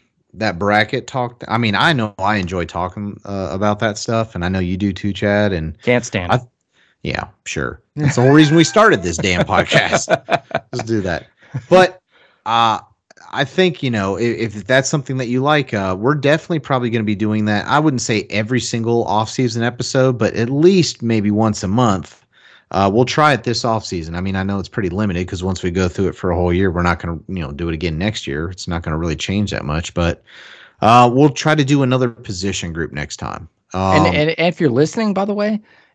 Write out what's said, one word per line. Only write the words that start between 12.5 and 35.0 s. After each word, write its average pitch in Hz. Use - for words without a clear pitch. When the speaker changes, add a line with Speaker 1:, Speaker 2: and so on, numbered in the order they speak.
Speaker 1:
I 127
think, 180
you 131
know, 98
i-, 98
if 107
that's 131
something 135
that 127
you 123
like, 143
uh, 95
we're 135
definitely 151
probably 123
gonna 113
be 104
doing 107
that. 104
I 143
wouldn't 147
say 107
every 110
single 117
off-season 113
episode, 123
but 104
at 117
least 165
maybe 113
once 107
a 101
month. 101
Uh, 98
we'll 117
try 151
it 110
this 120
off-season. 92
I 90
mean, 95
I 95
know 98
it's 95
pretty 104
limited 90
'cause 90
once 92
we 90
go 90
through 95
it 80
for 92
a 85
whole 87
year, 95
we're 87
not 87
gonna, 85
you 92
know, 73
do 73
it 82
again 82
next 104
year. 78
It's 92
not 85
gonna 80
really 82
change 98
that -
much, 76
but, 85
uh, 123
we'll 143
try 156
to 151
do 139
another 127
position 95
group 80
next 73
time. -
Speaker 2:
And, 95
Speaker 1:
Um, 185
Speaker 2:
and 156
if 170
you're 156
listening, 160